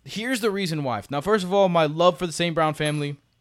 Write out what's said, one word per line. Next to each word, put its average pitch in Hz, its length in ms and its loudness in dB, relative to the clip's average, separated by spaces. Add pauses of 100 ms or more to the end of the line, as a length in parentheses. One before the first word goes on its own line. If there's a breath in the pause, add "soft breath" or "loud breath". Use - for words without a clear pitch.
Here's 220 380 -4
the 226 80 2
reason 175 340 -2
why. 117 280 -4
Now, 147 100 -4
first 196 240 0
of 180 80 -4
all, 196 160 6
my 170 160 4
love 165 320 2
for 185 80 -4
the 165 80 -4
Saint 170 220 -2
Brown 156 180 2
family, 151 440 -4 (240)